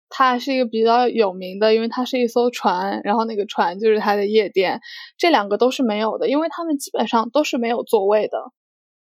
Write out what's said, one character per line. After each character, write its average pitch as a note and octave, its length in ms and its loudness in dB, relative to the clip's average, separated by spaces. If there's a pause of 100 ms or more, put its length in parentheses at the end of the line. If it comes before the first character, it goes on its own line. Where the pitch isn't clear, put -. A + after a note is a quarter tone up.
它 B3+ 280 2
是 B3 160 -4
一 C4 60 0
个 B3+ 80 2
比 A3 160 0
较 A#3 260 4
有 G#3 240 0
名 F#3 240 -12
的， A3 160 4
因 A3+ 80 2
为 A3+ 60 -2
它 B3 180 -4
是 B3+ 140 -2
一 B3 80 2
艘 A#3+ 240 0
船， G3+ 520 -2
然 G3+ 120 0
后 A3+ 100 0
那 A3+ 100 -8
个 G3+ 120 -4
船 F#3 320 -2
就 A3 100 2
是 G#3+ 100 4
它 G#3 160 2
的 G3+ 120 0
夜 G#3+ 200 2
店。 F3 320 0 (380)
这 E4+ 140 2
两 G#3 180 2
个 G3+ 80 0
都 A#3+ 140 2
是 B3+ 100 -4
没 G#3+ 160 0
有 G#3+ 220 -2
的， E3 100 0
因 C#4 100 2
为 E4 120 -2
他 E4+ 120 -10
们 D#4+ 140 -2
基 - 140 -10
本 A3+ 160 -2
上 A3+ 240 0
都 D4 120 2
是 D4+ 140 -4
没 A#3 100 -2
有 A#3 140 -2
座 G3+ 240 0
位 G#3 220 2
的。 - 240 -8 (500)